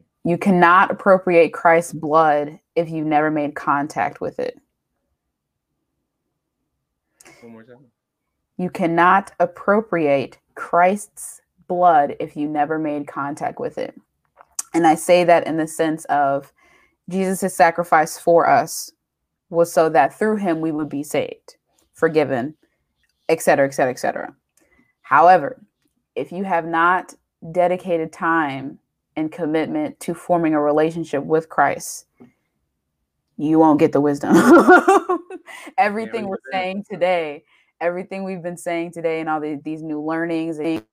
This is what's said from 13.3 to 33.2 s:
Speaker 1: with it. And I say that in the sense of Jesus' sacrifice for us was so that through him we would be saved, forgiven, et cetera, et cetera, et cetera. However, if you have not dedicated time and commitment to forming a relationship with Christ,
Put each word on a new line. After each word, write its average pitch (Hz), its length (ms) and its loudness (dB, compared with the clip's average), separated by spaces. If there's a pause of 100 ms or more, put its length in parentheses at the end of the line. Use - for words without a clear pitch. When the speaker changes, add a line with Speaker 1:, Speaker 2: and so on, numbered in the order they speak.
Speaker 1:
with - 180 -8
it. - 160 -8 (800)
And 165 120 4
I 160 100 6
say 180 280 4
that 165 220 4
in 156 100 -4
the 156 100 -2
sense 160 400 -4
of 143 460 -2 (560)
Jesus' 190 460 -4
sacrifice 165 640 0
for 165 300 2
us 147 440 -2 (580)
was 170 220 0
so 160 160 2
that 156 300 0
through 214 180 -2
him 175 240 -4
we 160 120 -4
would 151 160 -6
be 143 140 -8
saved, - 540 -8 (380)
forgiven, 143 600 0 (760)
et 165 140 0
cetera, 143 240 4
et 139 80 -6
cetera, 131 180 -2
et - 60 -12
cetera. - 360 -8 (680)
However, 160 580 4 (540)
if 131 180 -8
you 185 120 -6
have 170 220 -4
not 170 480 0 (380)
dedicated 175 600 -2
time 151 680 -4 (380)
and 156 160 -4
commitment 156 680 -4
to 175 140 -8
forming 165 400 -2
a 151 60 0
relationship 151 640 -2
with 160 240 -2
Christ, - 580 -2 (1300)